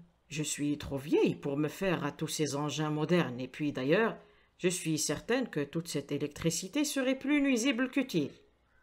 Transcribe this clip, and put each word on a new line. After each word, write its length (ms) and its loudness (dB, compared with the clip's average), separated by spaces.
Je 160 -4
suis 340 -2
trop 200 -6
vieille 380 2
pour 200 -4
me 140 2
faire 340 0
à 80 -2
tous 160 -4
ces 300 -2
engins 340 -2
modernes, 480 2
et 80 -6
puis 240 -2
d'ailleurs, 460 2
je 100 0
suis 300 0
certaine 500 0
que 160 -2
toute 240 -4
cette 240 -4
électricité 720 -2
serait 340 0
plus 240 2
nuisible 480 2
qu'utile. » 440 0